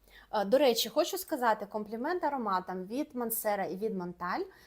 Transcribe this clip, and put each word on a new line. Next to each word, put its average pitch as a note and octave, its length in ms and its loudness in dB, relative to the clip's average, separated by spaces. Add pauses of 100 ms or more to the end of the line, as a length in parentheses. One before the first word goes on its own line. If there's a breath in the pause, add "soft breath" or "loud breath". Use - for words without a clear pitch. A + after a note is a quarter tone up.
(320 loud breath)
Е, G#3 120 2
до G#3 140 6
речі, A#3+ 300 4
хочу E4+ 300 0
сказати A3+ 480 0
комплімент A3+ 580 -4
ароматам F#3+ 600 -2
від C4 300 -4
Мансера A3+ 500 -2
і E3 120 -4
від G3 200 -2
Монталь, F3+ 460 -4 (240 loud breath)